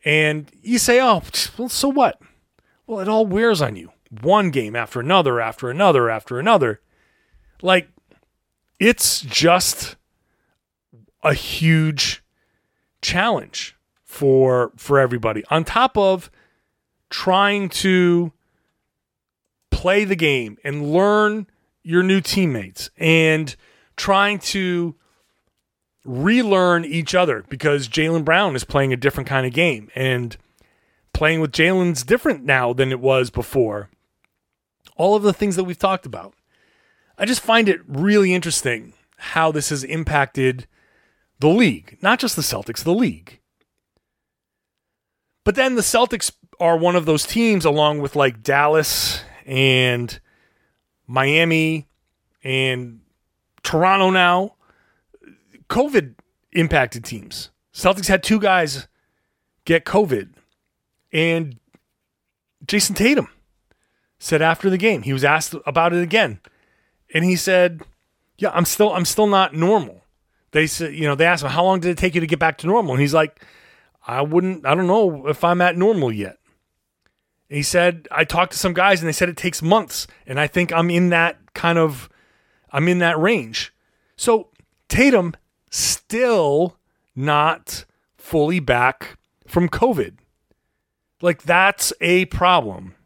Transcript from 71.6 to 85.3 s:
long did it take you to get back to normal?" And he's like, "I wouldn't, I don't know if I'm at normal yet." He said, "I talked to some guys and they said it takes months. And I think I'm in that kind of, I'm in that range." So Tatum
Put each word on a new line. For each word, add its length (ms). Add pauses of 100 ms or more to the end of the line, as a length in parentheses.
long 160
did 120
it 60
take 180
you 60
to 60
get 120
back 200
to 80
normal?" 260
And 80
he's 120
like, 300 (640)
"I 160
wouldn't, 440
I 100
don't 120
know 400
if 160
I'm 180
at 160
normal 340
yet." 260 (1120)
He 140
said, 480
"I 120
talked 300
to 60
some 140
guys 280
and 60
they 60
said 160
it 80
takes 240
months. 460 (180)
And 140
I 80
think 260
I'm 160
in 200
that 440
kind 240
of, 320 (640)
I'm 160
in 120
that 200
range." 540 (440)
So 320 (400)
Tatum 440 (360)